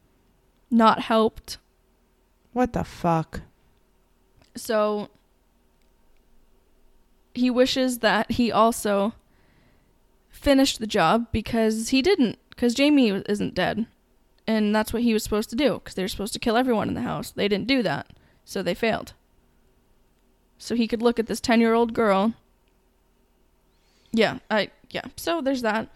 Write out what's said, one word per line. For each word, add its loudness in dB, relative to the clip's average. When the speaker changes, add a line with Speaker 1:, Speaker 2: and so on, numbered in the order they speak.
Speaker 1:
not 4
helped. -2
Speaker 2:
What 0
the -4
fuck? -4
Speaker 1:
So, -2
he 0
wishes 2
that 0
he 2
also 0
finished 2
the -6
job 2
because -2
he 2
didn't, 2
'cause 0
Jamie 4
isn't -4
dead. -2
And 0
that's -2
what -2
he 2
was 0
supposed -4
to -10
do, 0
'cause -18
they -4
were -4
supposed -8
to -8
kill 0
everyone 0
in -4
the -6
house. -8
They -2
didn't -4
do 2
that, -6
so -8
they -2
failed. -4
So -8
he 0
could -4
look 2
at -2
this -8
ten-year-old 2
girl. 2
Yeah, 2
I, 0
yeah. -10
So -4
there's -2
that. -4